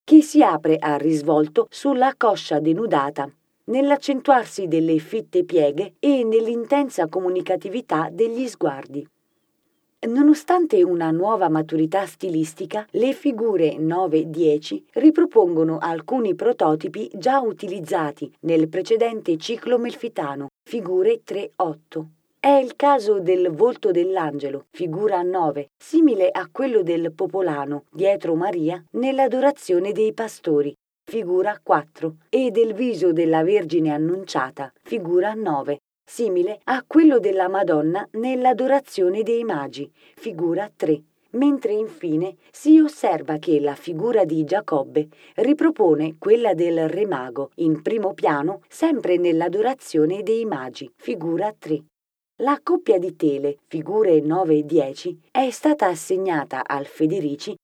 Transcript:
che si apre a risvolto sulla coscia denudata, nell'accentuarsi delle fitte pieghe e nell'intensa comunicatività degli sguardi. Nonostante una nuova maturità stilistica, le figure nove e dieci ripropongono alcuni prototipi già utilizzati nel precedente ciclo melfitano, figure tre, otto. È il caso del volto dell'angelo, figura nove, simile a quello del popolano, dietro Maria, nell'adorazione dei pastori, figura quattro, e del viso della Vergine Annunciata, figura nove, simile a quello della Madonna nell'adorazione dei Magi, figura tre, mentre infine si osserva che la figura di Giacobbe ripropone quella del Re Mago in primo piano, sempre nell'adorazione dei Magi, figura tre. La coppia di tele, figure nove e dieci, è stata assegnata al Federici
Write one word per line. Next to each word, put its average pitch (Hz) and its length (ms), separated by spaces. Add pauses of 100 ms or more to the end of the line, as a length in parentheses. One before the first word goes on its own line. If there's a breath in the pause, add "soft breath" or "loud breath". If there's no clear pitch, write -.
che 302 200
si 302 200
apre 160 360
a 151 180
risvolto 156 720
sulla 262 480
coscia 185 440
denudata, 151 680 (340)
nell'accentuarsi 269 1040
delle 160 320
fitte 180 440
pieghe 170 540
e 269 260
nell'intensa 226 840
comunicatività 180 1040
degli 233 380
sguardi. 143 580 (1000)
Nonostante 294 800
una 170 260
nuova 185 380
maturità 160 580
stilistica, 180 840
le 240 220
figure 208 640
nove 160 420
e 160 120
dieci 156 640
ripropongono 196 840
alcuni 170 580
prototipi 190 800
già 247 260
utilizzati 175 1000
nel 160 280
precedente 214 680
ciclo 233 420
melfitano, 175 680 (160)
figure 196 640
tre, 196 320
otto. 160 540 (280)
È 269 120
il 269 260
caso 220 420
del 180 320
volto 208 400
dell'angelo, 156 800
figura 180 520
nove, 165 540
simile 233 540
a 185 220
quello 240 300
del 165 300
popolano, 156 800
dietro 170 460
Maria, 170 440 (120)
nell'adorazione 254 960
dei 214 220
pastori, 147 600 (300)
figura 196 580
quattro, 160 580 (100)
e 254 240
del 220 220
viso 190 380
della 160 300
Vergine 165 500
Annunciata, 151 800 (100)
figura 185 520
nove, 143 440 (300)
simile 196 540
a 262 240
quello 302 320
della 190 300
Madonna 175 640
nell'adorazione 254 1120
dei 233 180
Magi, 143 480 (240 soft breath)
figura 175 580
tre, 151 300 (280)
mentre 254 420
infine 185 640 (160 soft breath)
si 311 260
osserva 185 600
che 156 200
la 143 160
figura 190 500
di 160 200
Giacobbe 151 640 (260 soft breath)
ripropone 214 840
quella 214 380
del 165 340
Re 208 180
Mago 135 500
in 160 260
primo 202 320
piano, 160 540
sempre 262 480
nell'adorazione 175 1040
dei 226 220
Magi, 131 500
figura 170 640
tre. 151 240 (540)
La 277 260
coppia 226 380
di 175 160
tele, 143 500
figure 170 540
nove 156 380
e 151 60
dieci, 151 540 (140)
è 254 180
stata 294 380
assegnata 165 760
al 143 220
Federici 160 760